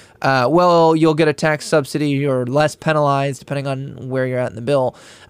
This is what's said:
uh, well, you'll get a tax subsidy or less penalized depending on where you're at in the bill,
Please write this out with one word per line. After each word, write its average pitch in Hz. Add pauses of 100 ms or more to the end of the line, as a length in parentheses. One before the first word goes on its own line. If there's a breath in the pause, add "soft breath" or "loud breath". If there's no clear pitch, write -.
(200 loud breath)
uh, 131
well, 170
you'll 156
get 151
a 151
tax 151
subsidy 143
or 127
less 147
penalized 143
depending 139
on 135
where 131
you're 127
at 123
in 101
the 113
bill, 131 (340 loud breath)